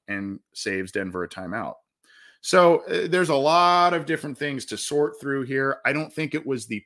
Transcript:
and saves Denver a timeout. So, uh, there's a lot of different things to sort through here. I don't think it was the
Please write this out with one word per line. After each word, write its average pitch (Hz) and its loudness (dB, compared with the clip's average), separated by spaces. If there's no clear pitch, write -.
and 98 -8
saves 95 -6
Denver 92 -6
a 85 -8
timeout. 92 -8
So, 175 6
uh, 180 -2
there's 175 2
a 151 2
lot 175 4
of 156 -2
different 151 -4
things 139 -6
to - -8
sort 147 -2
through 139 -2
here. 135 -2
I 131 2
don't 151 -4
think 156 -4
it 147 -4
was 123 -4
the 110 -6